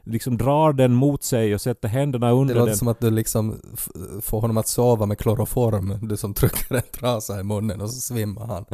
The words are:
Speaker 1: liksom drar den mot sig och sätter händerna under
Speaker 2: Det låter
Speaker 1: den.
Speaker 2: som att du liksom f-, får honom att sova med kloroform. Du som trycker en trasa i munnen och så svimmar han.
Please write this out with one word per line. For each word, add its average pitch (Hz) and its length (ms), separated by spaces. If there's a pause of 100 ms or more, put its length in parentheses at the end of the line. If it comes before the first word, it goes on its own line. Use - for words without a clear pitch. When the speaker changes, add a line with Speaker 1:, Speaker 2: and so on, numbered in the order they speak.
Speaker 1:
liksom 117 360
drar 147 340
den 127 220
mot 143 280
sig 113 320
och 101 60
sätter 117 280
händerna 123 420
under 131 240
Speaker 2:
Det 120 60
låter 120 100
Speaker 1:
den. 107 80
Speaker 2:
som 120 100
att 113 120
du 117 100
liksom 110 460 (180)
f-, - 140 (340)
får 107 180
honom 113 160
att 110 120
sova 120 380
med 104 120
kloroform. 107 800 (100)
Du 104 80
som 101 180
trycker - 400
en 123 80 (180)
trasa 113 400
i - 20
munnen 101 380
och 104 100
så 127 100
svimmar 107 460
han. 101 280